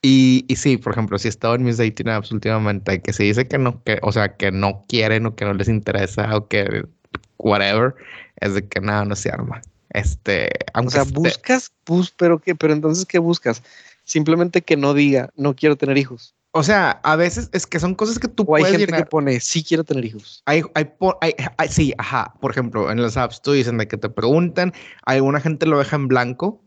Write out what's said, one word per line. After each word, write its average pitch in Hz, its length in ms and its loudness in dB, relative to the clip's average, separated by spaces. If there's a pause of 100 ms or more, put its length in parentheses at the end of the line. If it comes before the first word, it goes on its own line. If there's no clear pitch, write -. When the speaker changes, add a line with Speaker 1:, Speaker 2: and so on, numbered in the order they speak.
Speaker 1:
Y, 131 460 6
y 131 80 0
sí, 131 220 2
por - 160 -6
ejemplo, 101 240 -2
si 101 100 -4
he - 20 0
estado 101 260 -2
en 127 80 0
mis 117 140 0
dating 113 320 -2
apps 107 220 -4
últimamente, 104 680 -2
que 107 120 -6
se - 100 0
dice 107 240 2
que 135 100 -4
no, 127 260 -2
que, 110 180 -2
o 107 100 0
sea, 107 240 -2
que 98 160 -2
no 98 360 -2
quieren 110 380 0
o 110 100 -4
que - 100 -6
no 101 80 -2
les 98 160 -2
interesa 104 640 -2
o 107 120 -2
que 101 360 -2 (540)
whatever, 107 580 2 (420)
es 98 160 -4
de 101 140 -4
que - 140 -6
nada, 104 240 -2
no 101 100 -4
se - 140 -6
arma. - 320 -8 (280)
Este, 82 600 -2
Speaker 2:
O - 240 -8
Speaker 1:
aunque 120 180 -2
Speaker 2:
sea, 143 120 2
Speaker 1:
esté 135 160 -4
Speaker 2:
buscas, - 520 0 (140)
bus-, 175 300 0
pero 170 240 4
qué, 175 160 -2
pero 156 180 2
entonces, 156 320 0
¿qué 180 140 0
buscas? 165 440 0 (400)
Simplemente 170 580 2
que 165 160 2
no 143 160 2
diga, 139 420 4
"No 139 200 0
quiero 147 220 4
tener 139 200 0
hijos". 127 380 -4 (160)
Speaker 1:
O 156 120 0
sea, 175 400 2
a 156 120 2
veces 175 380 -2
es 185 140 -4
que 170 120 -6
son 185 160 -2
cosas 220 240 -4
que 247 80 -4
tú 226 200 -2
Speaker 2:
O 156 80 4
hay 156 80 4
Speaker 1:
puedes 185 140 4
Speaker 2:
gente 202 80 2
que 180 60 -4
Speaker 1:
llenar. 165 180 -2
Speaker 2:
pone, 139 300 0
"Sí 160 240 -4
quiero 160 200 0
tener 135 220 -4
hijos". 110 400 -14
Speaker 1:
Hay, 156 180 2 (120)
hay 156 100 0
po-, 185 360 -2
hay, 165 120 0 (240)
hay, 170 120 0
sí, 147 280 0
ajá. - 420 -4
Por 131 120 -4
ejemplo, 110 400 -2
en 113 100 -2
las 117 160 -2
apps 123 240 -4
tú 143 120 0
dicen 120 240 2
de 107 100 -2
que 110 100 -6
te 104 120 -6
preguntan, 170 640 0 (320)
alguna 135 360 2
gente 156 240 -2
lo 156 140 4
deja 139 160 0
en 139 120 -2
blanco 127 580 -2